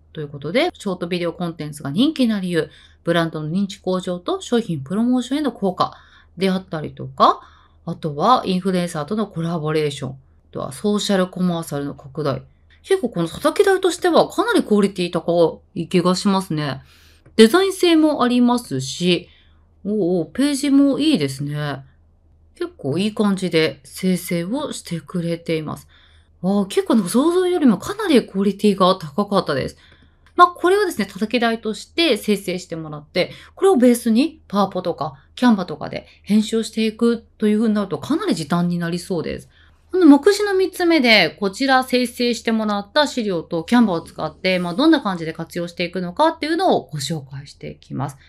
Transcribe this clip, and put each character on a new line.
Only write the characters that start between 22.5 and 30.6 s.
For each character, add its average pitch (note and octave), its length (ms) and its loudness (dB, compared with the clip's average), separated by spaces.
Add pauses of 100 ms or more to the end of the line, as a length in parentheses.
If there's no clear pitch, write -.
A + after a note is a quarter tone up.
結 F4 220 -10
構 C#3 200 -4
い G3+ 100 0
い G#3+ 60 -4
感 G#3 220 0
じ F3+ 140 -4
で D#3+ 340 0
生 F#3 340 -2
成 F3 260 -4
を B3+ 300 -6
し - 80 -12
て E3+ 180 -8
く - 220 -6
れ E3+ 160 -4
て E3+ 180 -4
い D#3 60 -4
ま D3+ 160 -10
す。 - 100 -20 (540)
あ F3 60 -4
ー、 G3+ 180 2
結 F#4+ 220 -2
構 D4 80 2
な A3 60 4
ん - 20 0
か F3 60 -6
想 C#4 220 2
像 F#4 140 2
よ F4+ 140 0
り D4+ 60 2
も G#3+ 120 4
か - 180 -10
な A4 120 -4
り C#4 180 4
ク - 140 -6
オ G3+ 40 0
リ G3 140 0
テ G#3 140 4
ィ F#3+ 40 0
が F#3 200 4
高 E3+ 320 -6
か G3 100 -2
っ F3 80 2
た D#3 80 -2
で D#2+ 160 -4
す。 - 80 -18 (580)
ま F4 100 8
あ、 - 20 8
こ F4 220 -2